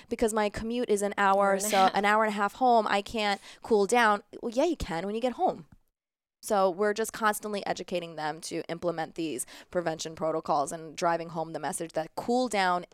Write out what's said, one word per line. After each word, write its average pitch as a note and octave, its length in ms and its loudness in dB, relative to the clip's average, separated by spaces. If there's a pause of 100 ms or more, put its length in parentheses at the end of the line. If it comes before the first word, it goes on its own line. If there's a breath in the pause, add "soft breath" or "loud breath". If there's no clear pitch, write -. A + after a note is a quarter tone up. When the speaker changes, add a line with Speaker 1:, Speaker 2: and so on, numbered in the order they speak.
Speaker 1:
because A3+ 260 0
my G#3+ 160 0
commute A#3 400 -4
is G3+ 120 2
an G3+ 160 -2
hour, G3 300 4
Speaker 2:
Hour G3 60 4
and G3 120 0
a G#3+ 40 -2
Speaker 1:
so G#3 80 2
Speaker 2:
half. F#3+ 180 6
Speaker 1:
an G3+ 100 2
hour G#3+ 180 6
and A3 100 0
a - 20 -4
half G3+ 200 0
home, A#3 320 4
I G3+ 160 0
can't G#3 360 -2 (220 loud breath)
cool G3+ 240 4
down." G#3+ 380 4 (180)
Well, A#3 100 -6
yeah, B3+ 140 2
you E4+ 120 0
can E3+ 280 -6
when G3+ 80 -6
you A3+ 80 -4
get B3 120 0
home. A3+ 320 -2 (760)
So G3 280 4
we're G#3 240 0
just A3 200 -4
constantly G#3+ 540 -2
educating F3 480 -6
them D#3 260 -4
to E3 280 -6
implement E3 460 -4
these D3+ 300 -4 (260 loud breath)
prevention D#3+ 440 -4
protocols D#3 560 -2
and D#3+ 240 -12
driving E3+ 340 0
home E3 240 -6
the D3 60 -6
message D#3 340 -6
that D#3+ 220 -6
cool B3 320 0
down F#3 460 0